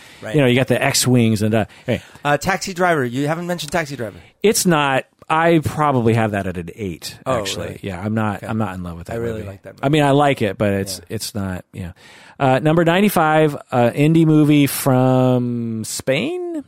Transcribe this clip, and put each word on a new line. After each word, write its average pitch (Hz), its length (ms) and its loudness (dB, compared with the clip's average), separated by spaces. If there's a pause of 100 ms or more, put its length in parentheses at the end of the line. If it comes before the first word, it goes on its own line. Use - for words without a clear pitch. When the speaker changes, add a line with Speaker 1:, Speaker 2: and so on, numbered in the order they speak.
(220)
Speaker 1:
Right. 110 140 -14
Speaker 2:
you 151 60 4
know, 131 60 4
you 123 80 4
got 131 120 2
the 120 140 0
X-wings 120 600 2
and, 110 100 0
uh, 110 120 2 (200)
hey. 107 160 -2 (240)
Speaker 1:
Uh, 147 120 2
Taxi 190 360 -4
Driver. 165 320 0
You 127 220 -4
haven't 165 180 -4
mentioned 165 260 -6
Taxi 151 240 -4
Driver. 104 220 -10 (240)
Speaker 2:
It's 214 240 2
not. 143 400 2 (240)
I 165 340 4
probably 127 520 0
have 110 160 0
that 98 160 -4
at 90 100 -6
an 85 180 -8
eight. 95 500 -10
Speaker 1:
Oh, 127 140 -2
Speaker 2:
Actually, 95 280 -8
Speaker 1:
really? 98 160 -12
Speaker 2:
yeah. 92 180 -8
I'm 110 140 -4
not. 107 220 -2
Speaker 1:
Okay. - 100 -12
Speaker 2:
I'm 110 100 -4
not 101 180 -4
in 92 80 -10
love 85 140 -10
with 85 100 -14
that 117 60 -10
Speaker 1:
I 117 60 -6
really 113 200 -6
Speaker 2:
movie. 104 80 -12
Speaker 1:
like 98 160 -16
that - 200 -20
Speaker 2:
I 135 60 2
mean, 151 120 2
Speaker 1:
movie. 143 80 4
Speaker 2:
I - 20 4
like 143 300 4
it, 98 160 -2
but 104 160 0
it's, 98 260 -4
Speaker 1:
Yeah. - 60 -20 (100)
Speaker 2:
it's - 200 -10
not. 95 360 -6
Yeah. 90 200 -12 (480)
Uh, 131 200 2
number 160 240 2
ninety-five, 160 720 2 (160)
uh, 120 200 2
indie 160 340 4
movie 147 420 6
from 127 1160 0
Spain. 311 840 -4